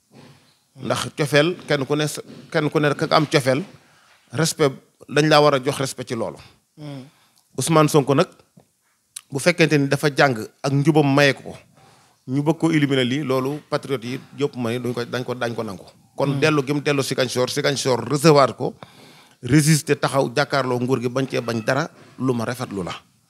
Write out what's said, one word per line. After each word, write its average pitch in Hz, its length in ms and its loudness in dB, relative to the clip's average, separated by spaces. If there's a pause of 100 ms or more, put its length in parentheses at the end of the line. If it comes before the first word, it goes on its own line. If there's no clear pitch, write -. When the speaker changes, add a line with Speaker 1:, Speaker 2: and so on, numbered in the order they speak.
(800)
Speaker 1:
Ndax 123 380 -4
cofeel, 151 380 2 (120)
kenn 139 180 0
ku 147 100 -2
ne 151 120 0
sa, - 140 -10 (300)
kenn 151 180 0
ku 160 100 0
ne 151 100 2
rek 135 180 -2
ka 156 80 4
am 156 120 4
cofeel, 135 360 2 (680)
respect, 151 420 0 (360)
dañ 147 180 2
laa 151 140 6
war 147 140 4
a 131 40 0
jox 135 180 -4
respect 131 320 -8
ci 127 60 -6
loolu. 92 220 -6 (400)
Speaker 2:
Hmm. 143 260 -14 (540)
Speaker 1:
Ousmane 156 320 4
Sonko 139 260 2
nag, 160 120 2 (1000)
bu 135 100 -8
fekkente 160 380 2
ni 139 100 2
dafa 139 280 0
jàng 139 220 4 (260)
ak 143 80 -2
njubam 143 320 4 (100)
maye 139 200 4
ko, 87 220 -14 (720)
ñu 135 160 -2
bëgg 156 160 0
ko 165 120 0
éliminer 139 340 2
lii, 135 180 -2
loolu 135 360 -4 (100)
patriote 135 380 -6
yi 131 120 -8 (200)
yëpp 143 160 -4
ma 120 160 -4
ni 123 80 -4
duñ 123 140 -6
ko, 120 120 -6
dañ 123 200 -6
ko, 123 100 -6
dañ 120 200 -6
ko 117 80 -6
nangu. 98 200 -12 (320)
Kon 139 180 -2
Speaker 2:
Hmm. 139 60 -4
Speaker 1:
dellu 151 260 2
gi 147 80 -4
mu 143 80 -4
dellu 143 220 0
Ziguinchor, 127 460 -2
Ziguinchor 143 580 -2
recevoir 139 480 4
ko, - 180 -6 (720)
résister 143 560 2
taxaw 139 360 -2
jàkkaarloo 131 440 0
nguur 123 220 -2
gi 123 80 -4
bañ 131 180 -2
cee 131 140 -4
bañ 117 240 -4
dara, 135 240 -2 (300)
lu 127 140 0
ma 113 120 -4
rafetlu 117 380 -6
la. 82 100 -8 (360)